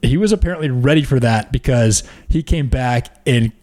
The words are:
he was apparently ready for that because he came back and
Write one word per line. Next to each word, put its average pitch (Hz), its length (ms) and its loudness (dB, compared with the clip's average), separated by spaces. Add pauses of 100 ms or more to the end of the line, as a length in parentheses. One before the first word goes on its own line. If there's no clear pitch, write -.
he 123 140 2
was 208 140 0
apparently 170 400 -2
ready 135 320 2
for 135 180 0
that 113 300 0
because 120 540 0 (240)
he 160 140 0
came 147 260 -2
back 123 400 -2 (180)
and 117 260 2 (100)